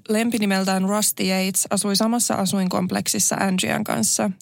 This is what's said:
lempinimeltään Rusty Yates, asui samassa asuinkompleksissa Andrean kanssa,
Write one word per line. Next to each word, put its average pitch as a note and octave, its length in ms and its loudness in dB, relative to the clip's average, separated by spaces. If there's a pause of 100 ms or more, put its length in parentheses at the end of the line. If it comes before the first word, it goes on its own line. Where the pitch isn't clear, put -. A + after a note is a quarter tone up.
lempinimeltään G3+ 720 0
Rusty G#3 400 0
Yates, F#3+ 460 0
asui G3+ 260 0
samassa A3+ 400 0
asuinkompleksissa G3 1000 0
Andrean F#3+ 480 0
kanssa, G#3+ 480 0 (100)